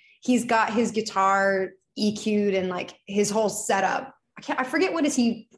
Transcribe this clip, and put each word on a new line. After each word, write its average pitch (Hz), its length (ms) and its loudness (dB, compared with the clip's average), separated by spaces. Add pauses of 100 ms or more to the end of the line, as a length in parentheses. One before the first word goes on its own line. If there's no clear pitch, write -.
(200)
he's 247 240 2
got 226 280 2
his 220 200 0
guitar 196 800 2 (260)
E 208 200 0
Q'd 208 380 0
and, 185 160 0
like, 180 240 -6 (120)
his 202 240 0
whole 214 200 0
setup. - 640 -2 (240)
I - 20 -18
can't, - 200 -6
I 269 40 -2
forget 330 300 0
what 330 100 0
does 294 100 0
he 233 440 0